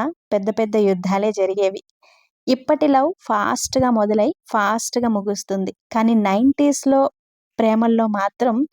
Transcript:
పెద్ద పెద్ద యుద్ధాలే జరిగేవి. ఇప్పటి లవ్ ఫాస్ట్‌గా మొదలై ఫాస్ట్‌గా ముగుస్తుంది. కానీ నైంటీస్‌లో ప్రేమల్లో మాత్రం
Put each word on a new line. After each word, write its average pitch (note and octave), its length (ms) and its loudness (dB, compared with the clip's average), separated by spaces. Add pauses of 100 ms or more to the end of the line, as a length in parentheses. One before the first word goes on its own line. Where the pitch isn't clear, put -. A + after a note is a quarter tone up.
(300)
పెద్ద G3+ 200 -2
పెద్ద A3 280 -2
యుద్ధాలే G3 540 0
జరిగేవి. G3 500 0 (680)
ఇప్పటి C#4+ 400 0
లవ్ C#4 220 2 (120)
ఫాస్ట్‌గా B3 680 -2
మొదలై G#3+ 380 2 (180)
ఫాస్ట్‌గా A3+ 640 -2
ముగుస్తుంది. G3 640 -4 (200)
కానీ A3+ 280 2
నైంటీస్‌లో C4+ 840 2 (580)
ప్రేమల్లో A3+ 480 2
మాత్రం G#3+ 480 -2 (160)